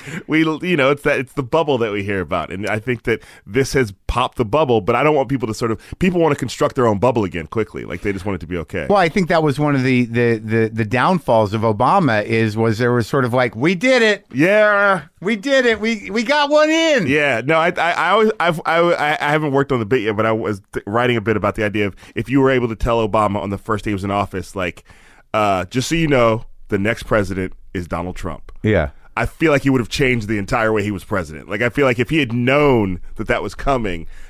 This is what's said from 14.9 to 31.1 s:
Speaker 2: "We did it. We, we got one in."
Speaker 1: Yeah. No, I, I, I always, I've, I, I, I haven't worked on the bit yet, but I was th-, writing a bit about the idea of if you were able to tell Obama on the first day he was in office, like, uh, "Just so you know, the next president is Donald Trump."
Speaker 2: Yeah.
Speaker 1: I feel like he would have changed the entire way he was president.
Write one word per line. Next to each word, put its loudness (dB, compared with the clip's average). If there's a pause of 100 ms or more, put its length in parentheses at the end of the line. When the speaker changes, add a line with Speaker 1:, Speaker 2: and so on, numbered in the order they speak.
Speaker 2:
"We -2
did 0
it. 0
We, -4
we -2
got 0
one 4
in." 2
Speaker 1:
Yeah. 2
No, 2
I, 2
I, 0
I 0
always, 4 (100)
I've, 0
I, 2
I, 2
I 0
haven't 0
worked 2
on 2
the -2
bit 2
yet, 0
but 0
I 2
was -2 (120)
th-, -8
writing 0
a 0
bit 0
about 0
the -2
idea 0
of -6 (200)
if -6
you 2
were 4
able 2
to -4
tell 0
Obama 0
on -6
the -4
first -4
day -4
he -2
was -6
in -4
office, -4
like, -6 (480)
uh, 2
"Just -4
so -2
you 0
know, 2 (240)
the -2
next -2
president -2 (200)
is -6
Donald -8
Trump." -10 (100)
Speaker 2:
Yeah. 2 (260)
Speaker 1:
I -2
feel 0
like 2
he 2
would 2
have -4
changed 0
the -2
entire 0
way 0
he -2
was -8
president. -6